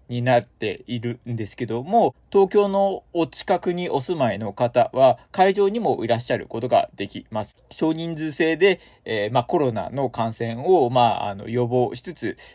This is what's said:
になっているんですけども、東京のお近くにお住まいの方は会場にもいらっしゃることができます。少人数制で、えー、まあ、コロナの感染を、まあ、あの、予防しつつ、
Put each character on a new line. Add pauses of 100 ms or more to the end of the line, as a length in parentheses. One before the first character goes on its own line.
に
な
っ
て
い
る
ん
で
す
け
ど
も、 (180)
東
京
の (100)
お
近
く
に
お
住
ま
い
の
方
は (140)
会
場
に
も
い
ら
っ
し
ゃ
る
こ
と
が
で
き
ま
す。 (140)
少
人
数
制
で、 (240)
え
ー、
ま
あ、
コ
ロ
ナ
の
感
染
を、
ま
あ、
あ
の、
予
防
し
つ
つ、 (160)